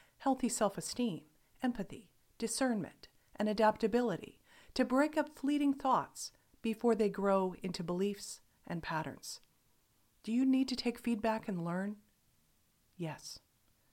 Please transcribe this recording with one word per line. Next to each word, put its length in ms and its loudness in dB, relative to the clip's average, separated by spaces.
healthy 320 0
self-esteem, 720 -2
empathy, 480 -4
discernment, 680 -2
and 120 0
adaptability 920 2
to 100 2
break 320 2
up 220 -2
fleeting 380 2
thoughts 560 -2
before 320 2
they 120 4
grow 540 2
into 220 -4
beliefs 580 -4
and 160 -6
patterns. 580 -8
Do 80 -6
you 160 2
need 220 4
to 60 -4
take 220 -2
feedback 500 -2
and 160 -2
learn? 340 -4
Yes. 400 -8